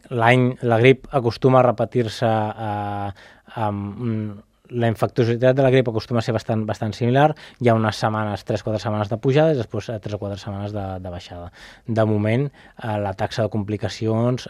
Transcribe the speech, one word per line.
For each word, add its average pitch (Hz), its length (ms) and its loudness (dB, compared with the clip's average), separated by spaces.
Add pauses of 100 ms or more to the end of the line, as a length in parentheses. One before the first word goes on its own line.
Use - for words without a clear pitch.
l'any, 123 520 4
la 117 200 2
grip 131 300 6
acostuma 127 480 2
a 127 40 6
repetir-se, 120 640 0
eh, 104 840 -2 (440)
amb, 101 440 -4
mm, 107 380 -4 (320)
la 120 200 0
infectiositat 120 640 2
de 135 80 2
la 127 100 4
grip 127 160 4
acostuma 113 300 -2
a 113 60 -2
ser 123 100 -2
bastant, 110 320 -2
bastant 107 260 -4
similar. 139 400 4 (260)
Hi 120 100 4
ha 113 80 6
unes 110 200 0
setmanes, 107 480 -2
tres, 113 200 -4
quatre 110 160 -2
setmanes 107 280 -2
de 117 80 -4
pujada 151 360 2
i 143 40 0
després, 107 320 -6
eh, 110 100 -6
tres 104 160 -8
o 95 60 -6
quatre 101 160 -8
setmanes 104 380 -8
de, 101 100 -6 (160)
de 92 80 -10
baixada. 87 420 -14 (340)
De 110 200 2
moment, 110 440 0
eh, - 520 -8
la 98 160 -4
taxa 110 260 -2
de 104 100 0
complicacions, 110 960 -2